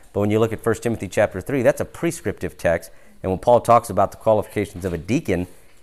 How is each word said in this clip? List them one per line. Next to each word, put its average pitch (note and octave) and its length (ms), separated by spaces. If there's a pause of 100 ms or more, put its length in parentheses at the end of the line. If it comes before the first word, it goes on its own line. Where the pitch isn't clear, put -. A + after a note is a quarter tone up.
(120)
But G2+ 100
when G#2 100
you A2 80
look A2 140
at G2+ 80
First A2+ 200
Timothy A2 260
chapter F#2+ 320
three, C3 220
that's B2 200
a - 40
prescriptive - 720
text. E2+ 320 (320)
And F#2 100
when F2+ 80
Paul A#2+ 200
talks A#2 300
about F#2+ 220
the - 60
qualifications G2+ 680
of F2 80
a E2+ 40
deacon, F2+ 480 (380)